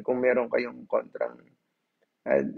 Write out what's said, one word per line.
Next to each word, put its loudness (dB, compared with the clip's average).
kung 0
meron 4
kayong -4
kontrang. -4
Ah, 4